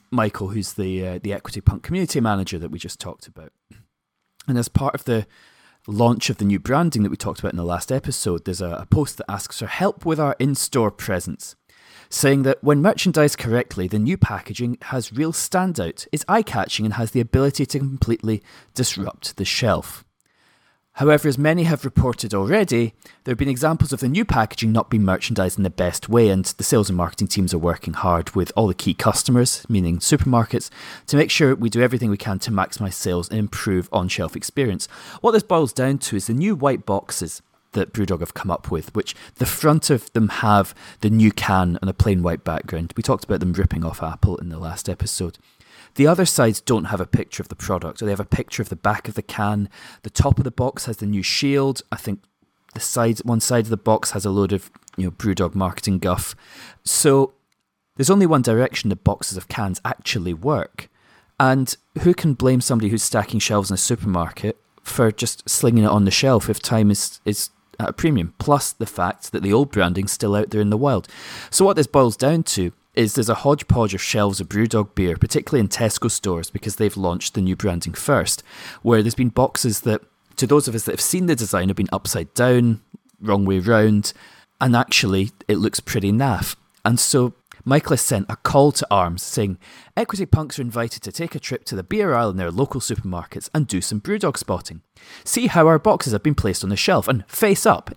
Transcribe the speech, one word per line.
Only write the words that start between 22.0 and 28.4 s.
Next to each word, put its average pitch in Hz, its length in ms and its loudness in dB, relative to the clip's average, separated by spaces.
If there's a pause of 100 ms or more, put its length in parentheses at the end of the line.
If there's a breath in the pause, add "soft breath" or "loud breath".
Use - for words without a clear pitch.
already, 117 600 0 (300 soft breath)
there 135 80 -6
have 117 60 -2
been 139 100 -2
examples 139 460 0
of 131 80 -6
the 127 80 0
new 180 160 0
packaging 113 480 0
not 113 160 0
being 107 140 2
merchandised 95 540 0
in 104 60 0
the 92 60 0
best - 400 -4
way, 117 180 6
and 95 160 2
the - 200 -6
sales 110 260 2
and 90 80 -2
marketing 90 320 -2
teams 92 240 0
are 85 60 -2
working 85 340 -2
hard 85 380 0
with 90 240 -2